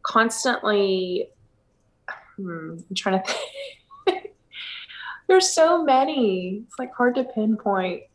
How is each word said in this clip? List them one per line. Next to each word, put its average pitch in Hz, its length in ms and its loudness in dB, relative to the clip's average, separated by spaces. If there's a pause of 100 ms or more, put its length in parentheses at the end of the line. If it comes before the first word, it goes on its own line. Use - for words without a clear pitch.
constantly, 202 1300 0 (1080)
hmm, 165 400 -12 (120)
I'm 190 80 -10
trying 190 260 0
to - 120 -4 (680)
think. 370 300 -2 (400)
<laughs> - 540 -14
There's 370 200 6
so 330 360 4
many. 233 840 2
It's, - 120 -16
like, 254 160 -8
hard 247 220 2
to 254 80 0
pinpoint 202 800 0 (120)